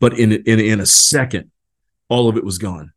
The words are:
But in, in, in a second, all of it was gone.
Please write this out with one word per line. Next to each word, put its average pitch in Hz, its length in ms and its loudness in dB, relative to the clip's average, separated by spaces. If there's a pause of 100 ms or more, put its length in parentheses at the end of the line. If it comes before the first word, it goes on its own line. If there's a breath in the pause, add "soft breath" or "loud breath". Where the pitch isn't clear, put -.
But 120 180 0
in, 113 140 2
in, 110 280 2
in 107 200 0
a 95 60 -6
second, 127 640 0 (600)
all 120 180 2
of 110 80 0
it 104 80 -2
was 92 140 -8
gone. 82 380 -10